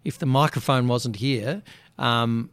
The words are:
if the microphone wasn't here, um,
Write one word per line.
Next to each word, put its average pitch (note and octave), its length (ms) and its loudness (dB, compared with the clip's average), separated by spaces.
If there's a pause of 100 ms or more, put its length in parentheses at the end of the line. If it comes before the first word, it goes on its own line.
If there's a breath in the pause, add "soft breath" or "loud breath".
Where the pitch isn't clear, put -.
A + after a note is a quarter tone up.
if - 140 -6
the - 80 -2
microphone C3 640 2
wasn't A#2+ 280 -2
here, C3 460 -4 (360 loud breath)
um, A#2 540 0